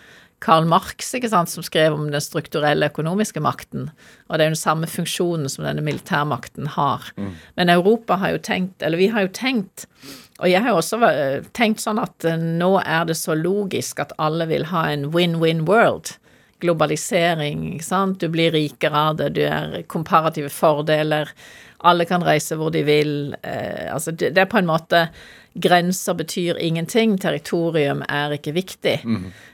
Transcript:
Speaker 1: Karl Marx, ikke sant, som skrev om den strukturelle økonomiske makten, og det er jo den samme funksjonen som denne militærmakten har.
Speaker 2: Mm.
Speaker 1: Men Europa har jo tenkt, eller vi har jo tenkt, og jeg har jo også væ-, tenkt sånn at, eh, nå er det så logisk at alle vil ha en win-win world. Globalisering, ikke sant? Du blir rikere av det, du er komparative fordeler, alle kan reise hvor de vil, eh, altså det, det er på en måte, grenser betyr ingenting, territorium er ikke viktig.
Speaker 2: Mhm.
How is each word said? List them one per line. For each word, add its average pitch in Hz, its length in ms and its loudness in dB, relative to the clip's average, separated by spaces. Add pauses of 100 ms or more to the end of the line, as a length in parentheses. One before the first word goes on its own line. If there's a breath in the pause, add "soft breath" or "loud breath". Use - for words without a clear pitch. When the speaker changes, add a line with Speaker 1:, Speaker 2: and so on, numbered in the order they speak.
(420 soft breath)
Speaker 1:
Karl 160 240 4
Marx, - 480 0
ikke 247 160 -2
sant, 175 200 2
som - 120 -10
skrev 156 320 2
om 151 160 -4
den 147 120 -2
strukturelle 151 680 0
økonomiske 165 500 -4
makten, 139 520 -6 (360 soft breath)
og 160 100 -4
det 160 40 2
er 156 80 4
jo 160 60 -2
den - 0 -
samme 160 340 -2
funksjonen 170 600 -2
som 151 160 -8
denne 147 180 -4
militærmakten 147 840 -4
har. 139 320 0 (160)
Speaker 2:
Mm. 98 200 -8 (220 loud breath)
Speaker 1:
Men 175 120 2
Europa 180 480 4
har 180 140 0
jo 165 80 -2
tenkt, 185 420 -4
eller 160 160 0
vi 190 120 4
har 220 120 0
jo 185 60 0
tenkt, 226 580 -4 (540 loud breath)
og 165 100 0
jeg 180 140 4
har 262 80 2
jo 190 80 4
også 220 200 -2
væ-, 147 540 2
tenkt 214 280 2
sånn 220 200 -2
at, - 240 -6
eh, 165 120 2
nå 170 460 2
er 165 220 0
det 160 120 -2
så - 200 -2
logisk 180 600 -2
at 143 180 -6
alle 160 300 0
vil 147 180 0
ha 160 240 -2
en 147 220 -4
win-win 165 540 2
world. 170 500 2 (460 soft breath)
Globalisering, 160 1120 0
ikke 151 100 -10
sant? 190 340 -2
Du 165 100 -2
blir 165 220 2
rikere 151 460 0
av 156 200 2
det, 143 160 -2
du 147 120 0
er 151 380 -4
komparative 160 640 0
fordeler, 151 800 0 (500 loud breath)
alle 170 260 4
kan 175 180 0
reise 156 340 2
hvor 156 140 -2
de 156 120 0
vil, 147 600 0
eh, 113 500 -6
altså 160 220 -6
det, 160 180 -2
det 185 80 4
er 190 80 2
på 233 80 2
en 180 120 2
måte, 160 400 2 (440 loud breath)
grenser 180 600 2
betyr 170 420 -4
ingenting, 170 640 0
territorium 156 880 0
er 147 240 -4
ikke 147 240 -6
viktig. 175 480 -2
Speaker 2:
Mhm. 95 280 -4 (220 loud breath)